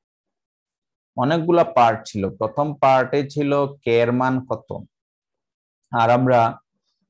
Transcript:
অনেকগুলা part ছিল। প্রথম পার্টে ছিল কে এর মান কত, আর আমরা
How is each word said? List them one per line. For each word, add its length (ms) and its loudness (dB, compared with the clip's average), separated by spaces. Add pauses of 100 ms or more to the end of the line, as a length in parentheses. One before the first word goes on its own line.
(1160)
অনেকগুলা 480 0
part 420 2
ছিল। 240 -6
প্রথম 460 -6
পার্টে 540 0
ছিল 360 -2
কে 340 -2
এর 120 0
মান 340 -2
কত, 380 -12 (1080)
আর 180 0
আমরা 500 2 (500)